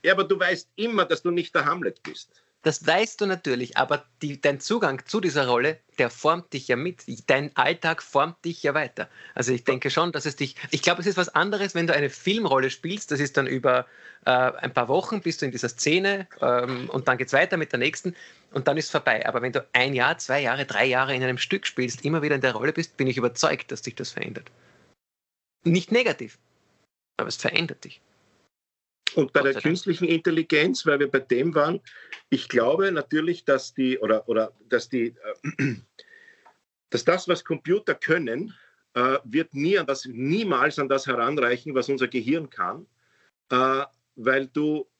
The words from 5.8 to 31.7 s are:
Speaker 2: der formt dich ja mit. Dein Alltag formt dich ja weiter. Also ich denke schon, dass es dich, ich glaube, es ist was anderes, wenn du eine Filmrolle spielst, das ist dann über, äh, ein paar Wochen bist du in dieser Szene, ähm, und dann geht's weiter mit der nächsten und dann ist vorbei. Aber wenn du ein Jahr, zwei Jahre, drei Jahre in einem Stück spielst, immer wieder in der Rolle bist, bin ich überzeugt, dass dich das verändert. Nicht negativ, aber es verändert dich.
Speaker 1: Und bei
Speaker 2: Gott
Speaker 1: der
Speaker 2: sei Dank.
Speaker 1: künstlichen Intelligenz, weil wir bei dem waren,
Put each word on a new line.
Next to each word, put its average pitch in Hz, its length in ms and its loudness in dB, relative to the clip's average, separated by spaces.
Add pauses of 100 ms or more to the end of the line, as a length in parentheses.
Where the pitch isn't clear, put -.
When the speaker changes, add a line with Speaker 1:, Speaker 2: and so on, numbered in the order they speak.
Speaker 2:
der 120 140 2
formt 165 420 0
dich 131 140 -8
ja 123 80 2
mit. 165 280 -6 (240)
Dein 139 280 0
Alltag 143 480 0
formt 151 420 -2
dich 170 160 -6
ja 143 140 0
weiter. - 340 -4 (240)
Also 127 180 -2
ich 120 120 -2
denke 131 260 0
schon, 165 220 2
dass 151 160 -6
es 139 80 -6
dich, 139 200 -6 (140)
ich - 140 -4
glaube, 175 180 2
es 180 60 -2
ist 185 100 0
was 180 120 0
anderes, 196 440 0
wenn 170 140 0
du 160 80 2
eine 143 160 0
Filmrolle 147 580 2
spielst, 165 400 -8
das 143 100 -2
ist 143 180 -2
dann 131 100 2
über, 127 400 0 (380)
äh, - 60 4
ein 127 420 0
paar 120 160 0
Wochen 185 320 0
bist 170 200 -4
du 151 60 -2
in 123 40 -4
dieser 120 180 -4
Szene, 190 580 0 (120)
ähm, 123 520 0
und 135 160 -2
dann 127 100 4
geht's 127 160 0
weiter 170 240 4
mit 156 140 -4
der 123 80 -2
nächsten 151 360 -2 (380)
und 135 140 -2
dann 147 100 0
ist 151 140 -6
vorbei. 131 360 0
Aber 120 140 0
wenn 123 120 -4
du 131 200 -2
ein 131 220 2
Jahr, 131 240 0
zwei 139 220 0
Jahre, 131 240 -2
drei 107 200 0
Jahre 131 300 2
in 131 80 -2
einem 127 160 -2
Stück - 260 -4
spielst, 123 400 -4
immer 156 160 0
wieder 147 140 0
in 131 60 -2
der 127 120 2
Rolle 123 200 -2
bist, - 240 -6
bin 135 100 2
ich 127 100 0
überzeugt, 127 540 0
dass - 100 -10
dich - 140 -12
das - 160 -10
verändert. - 400 -10 (1120)
Nicht 170 280 2
negativ, 214 460 0 (800)
aber - 120 -4
es - 80 -8
verändert - 480 -4
dich. - 160 -20 (1120)
Speaker 1:
Und 143 200 0
bei 143 80 6
Speaker 2:
Gott - 20 0
Speaker 1:
der 135 120 2
Speaker 2:
sei 123 40 -6
Dank. - 40 -10
Speaker 1:
künstlichen 175 440 0
Intelligenz, 165 760 0
weil 143 140 4
wir 139 120 0
bei 135 80 2
dem 135 340 0
waren, 160 280 2 (480)